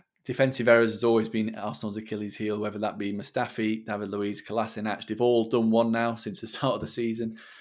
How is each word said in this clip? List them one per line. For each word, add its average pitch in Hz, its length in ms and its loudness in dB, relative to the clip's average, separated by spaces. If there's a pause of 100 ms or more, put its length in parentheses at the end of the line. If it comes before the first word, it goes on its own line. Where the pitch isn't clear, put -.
(260)
Defensive 131 440 0
errors 117 240 8
has 107 100 -4
always 113 240 4
been 110 280 -2
Arsenal's 104 420 -6
Achilles 107 400 -8
heel, 107 200 -2
whether 104 220 -6
that 104 180 -4
be 101 140 -4
Mustafi, 110 760 -4
David 104 240 -4
Luiz, 101 320 -4
Kolasinac. 107 640 -4
They've 110 140 -4
all 120 300 4
done 113 200 4
one 113 220 4
now 117 240 0
since 107 240 -8
the 110 80 -10
start 131 280 0
of 104 60 -6
the 107 60 -6
season. 113 480 -4 (260)